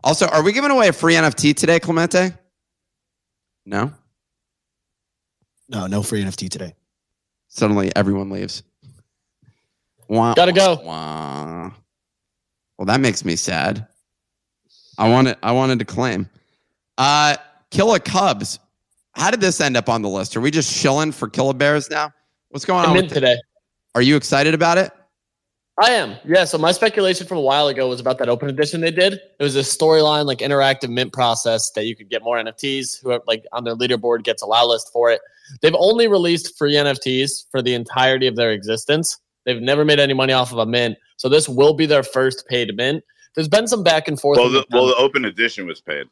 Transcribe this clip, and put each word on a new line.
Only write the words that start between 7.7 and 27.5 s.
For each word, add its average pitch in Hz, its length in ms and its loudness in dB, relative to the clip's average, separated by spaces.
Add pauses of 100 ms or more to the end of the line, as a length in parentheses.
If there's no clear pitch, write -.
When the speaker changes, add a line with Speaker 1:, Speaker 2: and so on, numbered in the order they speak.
Speaker 1:
everyone 98 340 -2
leaves. 95 320 -12 (1500)
Wah, 113 220 2
Speaker 3:
Gotta 175 200 4
Speaker 1:
wah, 185 240 4
Speaker 3:
go. 135 80 -14
Speaker 1:
wah. 80 880 -10 (1080)
Well, 95 80 -8
that 123 140 0
makes 123 260 -2
me 82 100 -2
sad. 101 500 -4 (1080)
I 110 140 2
wanted, 127 320 4
I 117 100 0
wanted 131 280 0
to 104 40 -4
claim. 101 460 -4 (680)
Uh, 147 400 2 (340)
Killer 208 280 2
Cubs. 196 600 -2 (540)
How 170 180 -2
did 226 120 -2
this 185 180 0
end 139 160 0
up 117 140 -2
on 113 100 0
the 104 80 -4
list? 95 260 -6
Are 113 60 -4
we 135 100 0
just 151 220 -2
shilling 151 400 0
for 117 160 -8
Killer 135 240 -2
Bears 143 380 0
now? 151 200 -4 (380)
What's - 160 -12
going 180 200 2
on 165 60 4
Speaker 3:
I'm - 40 4
Speaker 1:
with 185 100 4
Speaker 3:
in 156 60 -8
Speaker 1:
it? - 40 -10
Speaker 3:
today. 127 220 2 (580)
Speaker 1:
Are 120 60 2
you 135 160 4
excited 147 380 2
about 170 240 2
it? 190 140 -2 (840)
Speaker 3:
I 226 120 4
am. 147 340 -2
Yeah. 170 220 4
So 165 100 -4
my 160 160 2
speculation 185 540 0
from 180 100 -8
a 156 60 -2
while 143 260 2